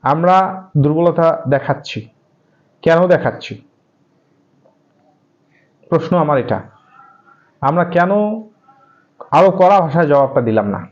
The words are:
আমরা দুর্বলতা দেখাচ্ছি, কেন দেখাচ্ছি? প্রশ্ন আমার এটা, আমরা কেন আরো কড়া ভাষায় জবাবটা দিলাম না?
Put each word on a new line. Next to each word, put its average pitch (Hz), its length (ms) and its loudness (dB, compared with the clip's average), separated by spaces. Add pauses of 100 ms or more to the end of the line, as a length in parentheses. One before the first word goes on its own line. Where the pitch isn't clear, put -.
আমরা 165 320 2 (460)
দুর্বলতা 165 440 2 (260)
দেখাচ্ছি, 139 460 -6 (840)
কেন 165 240 2
দেখাচ্ছি? 160 460 -2 (2500)
প্রশ্ন 170 220 -2 (120)
আমার 147 140 0
এটা, 110 200 -4 (1040)
আমরা 160 220 0 (100)
কেন 175 160 2 (1200)
আরো 175 180 4 (100)
কড়া 185 220 4
ভাষায় 160 300 0
জবাবটা 139 380 2
দিলাম 107 260 0
না? 90 60 -10 (120)